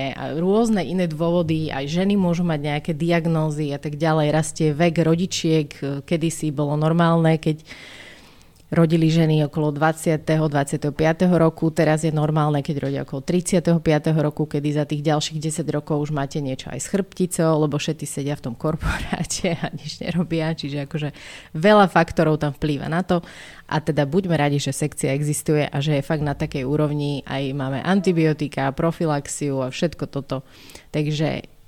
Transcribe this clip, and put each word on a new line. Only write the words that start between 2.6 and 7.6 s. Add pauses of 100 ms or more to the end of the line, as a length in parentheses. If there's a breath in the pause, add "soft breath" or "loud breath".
diagnózy
a
tak
ďalej.
Rastie
vek
rodičiek,
e,
kedysi
bolo
normálne,
keď (1040 loud breath)